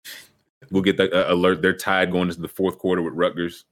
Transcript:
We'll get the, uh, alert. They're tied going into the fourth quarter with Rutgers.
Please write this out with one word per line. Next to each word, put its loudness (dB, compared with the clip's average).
We'll 2
get 2
the, 2
uh, 2
alert. 2
They're 2
tied 0
going 0
into -8
the -6
fourth -4
quarter -2
with -6
Rutgers. -2